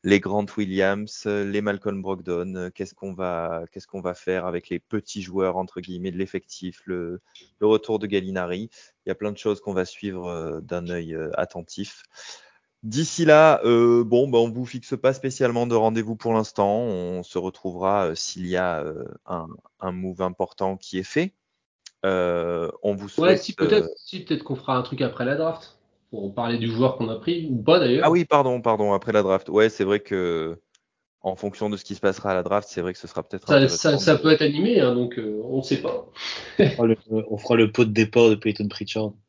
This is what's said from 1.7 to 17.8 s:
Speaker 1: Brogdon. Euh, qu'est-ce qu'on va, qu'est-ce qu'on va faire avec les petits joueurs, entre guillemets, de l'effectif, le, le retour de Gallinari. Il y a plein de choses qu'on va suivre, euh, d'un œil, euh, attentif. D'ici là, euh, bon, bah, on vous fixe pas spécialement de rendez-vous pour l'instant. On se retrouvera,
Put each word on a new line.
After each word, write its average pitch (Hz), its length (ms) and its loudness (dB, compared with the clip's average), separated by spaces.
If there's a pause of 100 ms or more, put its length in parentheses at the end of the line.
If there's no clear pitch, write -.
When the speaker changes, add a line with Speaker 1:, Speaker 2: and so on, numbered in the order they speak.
Speaker 1:
Brogdon. 90 540 -6
Euh, 90 160 -6
qu'est-ce - 240 -12
qu'on 95 180 -12
va, 85 580 -6
qu'est-ce - 160 -18
qu'on 95 140 -12
va 90 120 -6
faire 92 320 -4
avec 90 220 -6
les 87 120 -6
petits - 420 -8
joueurs, 92 340 -2
entre 92 240 -8
guillemets, 90 320 -10
de 87 60 -10
l'effectif, 92 680 -10
le, 90 360 -8 (380)
le 104 80 2
retour 110 320 2
de 107 80 -4
Gallinari. 95 640 -4 (360)
Il 95 40 -6
y - 20 -4
a 92 40 -4
plein 104 160 -6
de 101 60 -10
choses 104 240 -2
qu'on 101 120 -8
va 92 120 0
suivre, 92 420 -8
euh, 80 320 -8
d'un 87 300 -8
œil, 82 260 -8
euh, 80 140 -6 (100)
attentif. - 640 -10 (800)
D'ici 151 420 -2
là, 156 380 8
euh, 120 400 6
bon, 120 240 4
bah, 120 120 4
on 117 100 2
vous 123 160 -6
fixe 127 340 -8
pas 135 140 2
spécialement 123 540 0
de 117 80 0
rendez-vous 110 400 2
pour 113 180 -2
l'instant. 104 460 0
On 92 420 -4
se - 160 -8
retrouvera, 92 680 -2